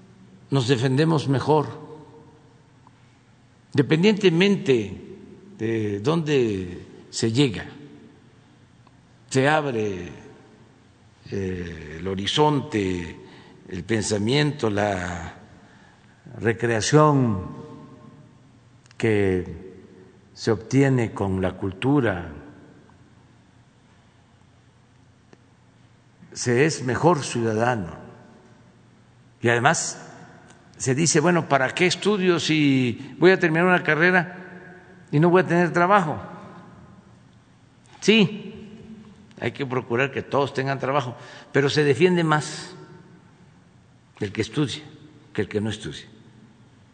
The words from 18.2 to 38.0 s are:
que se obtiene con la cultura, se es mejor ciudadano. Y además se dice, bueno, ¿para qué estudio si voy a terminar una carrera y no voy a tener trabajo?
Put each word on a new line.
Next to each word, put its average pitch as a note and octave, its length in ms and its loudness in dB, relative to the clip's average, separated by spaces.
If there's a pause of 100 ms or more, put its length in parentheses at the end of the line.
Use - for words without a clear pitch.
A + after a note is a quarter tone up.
que F#2 760 0 (600)
se - 180 0
obtiene B2+ 580 2
con F#2+ 320 -2
la F#2 120 -2
cultura, G2+ 760 -2 (4000)
se B2 320 0
es D3+ 200 -2
mejor B2+ 400 2
ciudadano. A2+ 720 -2 (1500)
Y A#2 60 2
además A#2+ 640 0 (640)
se C3 180 -2
dice, D#3+ 260 2
bueno, E3 280 2
¿para C3 220 2
qué F3+ 160 0
estudio F3+ 540 0
si C3+ 800 0
voy E3 120 8
a F#3+ 80 6
terminar E3+ 280 2
una F3+ 160 4
carrera E3+ 960 0 (340)
y C#3+ 100 2
no F3 100 6
voy F3+ 120 6
a C3 40 -2
tener E3+ 260 2
trabajo? F3 480 2 (1800)